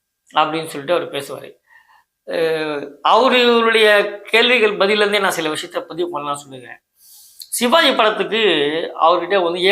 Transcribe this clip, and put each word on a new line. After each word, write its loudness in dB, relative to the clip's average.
அப்படின்னு -4
சொல்லிட்டு -6
அவர் -4
பேசுவாரு. -12
அஹ் -4
அவருடைய 4
கேள்விகள் 2
பதில 2
இருந்தே 0
நான் -2
சில -4
விஷயத்த -10
பதிவு -6
பண்ணலாம் -8
சொல்லுங்க. -20
சிவாஜி 2
படத்துக்கு 0
அவர்கிட்ட 2
வந்து -4